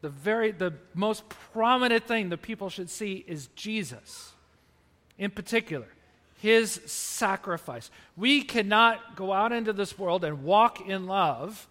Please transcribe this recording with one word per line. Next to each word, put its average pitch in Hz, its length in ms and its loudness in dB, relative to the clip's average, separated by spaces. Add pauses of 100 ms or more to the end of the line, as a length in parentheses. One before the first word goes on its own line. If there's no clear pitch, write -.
The 151 80 -10
very, 208 420 0
the 175 240 -2 (180)
most 214 360 -2
prominent 233 760 2
thing 220 260 0
that 170 120 -6
people 202 260 -8
should 175 220 -10
see 196 380 -6
is 147 260 -8
Jesus, 196 760 -8 (880)
in 196 120 -4
particular, 202 560 -4 (540)
his 220 440 4
sacrifice. - 1080 -4 (240)
We 254 260 4
cannot 220 720 2
go 190 180 -4
out 214 200 2
into 226 200 -2
this 196 240 -4
world 180 280 0
and 151 180 -4
walk 208 380 6
in 190 260 -6
love 185 640 -2